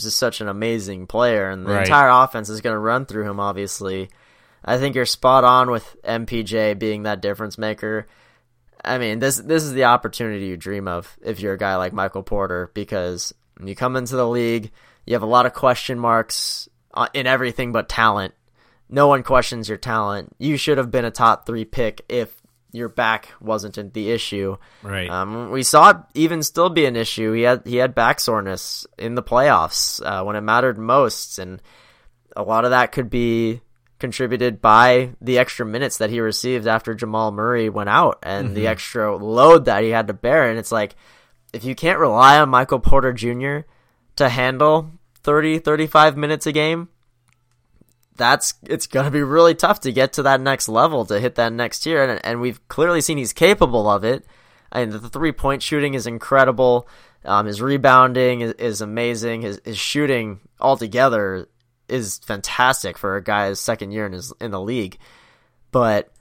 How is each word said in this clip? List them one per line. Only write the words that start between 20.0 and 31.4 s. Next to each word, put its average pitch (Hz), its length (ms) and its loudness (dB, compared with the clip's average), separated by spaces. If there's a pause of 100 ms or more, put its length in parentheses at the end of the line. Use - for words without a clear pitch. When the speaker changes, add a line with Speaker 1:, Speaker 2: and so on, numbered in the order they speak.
Speaker 1:
You 143 180 -2
should 139 220 0
have 123 120 -2
been 117 140 0
a 113 60 -4
top 113 360 2
three 113 200 -8
pick 113 420 -4
if 120 260 -6 (380)
your 117 160 -10
back 113 400 -2 (120)
wasn't 107 360 -6
in 101 140 -12
the 107 220 -6
issue. 98 440 -6 (260)
Speaker 2:
Right. 95 280 -8
Speaker 1:
Um, 101 400 -8
we 131 120 -4
saw 160 280 6
it 190 60 4 (180)
even 160 280 -2
still 175 280 0
be 156 160 0
an 120 100 -2
issue. 110 360 -4
He 117 100 -2
had, 123 240 2
he 120 100 -4
had 123 180 0
back 117 240 2
soreness 98 680 -6 (100)
in 117 180 -8
the 123 80 -4
playoffs, 117 840 0
uh, 95 200 -6
when 104 120 -6
it 107 40 -8
mattered 113 380 0
most, 117 600 -2
and 92 220 -14 (760)